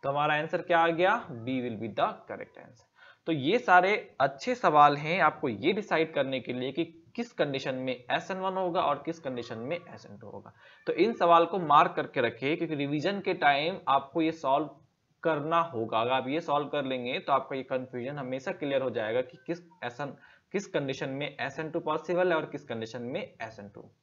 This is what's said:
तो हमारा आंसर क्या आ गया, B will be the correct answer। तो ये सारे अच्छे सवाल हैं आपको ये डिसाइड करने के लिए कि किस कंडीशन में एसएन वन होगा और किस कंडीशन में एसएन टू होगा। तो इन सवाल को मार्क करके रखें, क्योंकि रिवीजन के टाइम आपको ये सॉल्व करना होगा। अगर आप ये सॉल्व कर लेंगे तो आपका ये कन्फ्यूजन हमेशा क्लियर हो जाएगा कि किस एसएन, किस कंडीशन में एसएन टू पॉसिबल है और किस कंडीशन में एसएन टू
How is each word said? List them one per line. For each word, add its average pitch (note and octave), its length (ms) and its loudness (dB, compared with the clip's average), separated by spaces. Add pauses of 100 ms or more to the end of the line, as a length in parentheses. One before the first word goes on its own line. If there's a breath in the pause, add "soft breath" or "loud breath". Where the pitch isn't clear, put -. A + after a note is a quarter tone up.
तो C#3 60 -4
हमारा D3 260 0
आंसर D#3+ 280 -2
क्या E3 160 4
आ E3 100 6
गया, F3+ 240 4 (260)
B B2 220 -4
will A#2 200 -6
be A2+ 120 -6
the D#3 160 0 (180)
correct - 320 -12
answer। - 300 -20 (380 loud breath)
तो E3 40 0
ये D#3+ 280 2
सारे F#3 360 6 (260)
अच्छे A#3+ 340 0
सवाल D3 420 6
हैं D3+ 240 -2
आपको D3+ 280 2
ये A#2+ 240 0
डिसाइड E3 400 0
करने C3+ 260 -2
के A#2+ 140 -8
लिए B2+ 180 -4
कि E3 140 -4 (300)
किस A#3 180 -8
कंडीशन C#3 440 -2
में C3 160 -4
एसएन E3+ 440 -4
वन F#3+ 200 -4
होगा F3+ 240 0
और C#3+ 240 0
किस E3 140 -6
कंडीशन A#2+ 400 -8
में C3+ 180 -6
एसएन - 400 -18
टू G#2 120 -18
होगा। G2+ 240 -18 (340 loud breath)
तो D#3+ 80 -2
इन G#3 180 4
सवाल E3+ 320 6
को F#3 140 -4
मार्क E3 360 6
करके C#3+ 260 -2
रखें, C3 360 0
क्योंकि D#3+ 180 -4
रिवीजन D3 460 -2
के F#3 140 0
टाइम D3+ 440 4 (100)
आपको E3 320 2
ये D#3+ 120 2
सॉल्व D3 360 0 (540)
करना D#3+ 400 0
होगा। A#2 380 -2
अगर B2 100 0
आप B2 160 0
ये D3 140 -2
सॉल्व D3 260 0
कर C#3+ 180 -2
लेंगे C3 340 -4
तो D3 140 -2
आपका C3+ 220 -2
ये C3 80 -6
कन्फ्यूजन B2+ 540 -6
हमेशा C3 340 -6
क्लियर C#3 300 -2
हो B2+ 80 -2
जाएगा A2+ 320 -2
कि - 160 -8 (100)
किस E3+ 120 -6 (240)
एसएन, C3+ 320 -8 (380 soft breath)
किस G3 140 -4
कंडीशन C#3 420 -4
में C#3 200 -6
एसएन D3+ 420 -8
टू E3+ 80 -2
पॉसिबल F3 520 0
है D#3+ 60 2
और D3 80 -2
किस D3 180 -12
कंडीशन A2+ 400 -8
में C#3 180 -6
एसएन A2 480 -14
टू - 200 -20 (140)